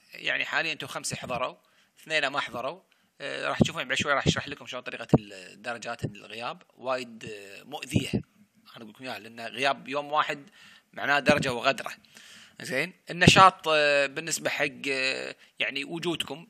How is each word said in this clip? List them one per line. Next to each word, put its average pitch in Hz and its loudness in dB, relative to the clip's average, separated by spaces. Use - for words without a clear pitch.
يعني 131 -2
حاليًا 156 0
انتم 143 -8
خمسه - -6
حضروا، 127 -4
اثنين 156 0
ما 139 -2
حضروا. 127 -6
آه، 139 -4
راح 139 0
تشوفون 156 2
بعد 127 -2
شوي 147 2
راح 135 2
اشرح 143 0
لكم 139 -12
شلون 127 -8
طريقه 117 -10
الدرجات 104 -10
الغياب، 107 -10
وايد، 120 -6
آه، 101 -14
مؤذيه. 143 -2
انا - -8
اقول 110 -16
لكم 127 -16
اياها، 117 -6
لان 113 -14
غياب 117 -2
يوم 143 -4
واحد 151 2
معناه 139 4
درجه 139 4
وغدره. 120 0
زين، 156 -2
النشاط، 185 8
آه، 147 4
بالنسبه 156 -4
حق، 147 0
آه، 131 -2
يعني 131 -2
وجودكم، 160 -4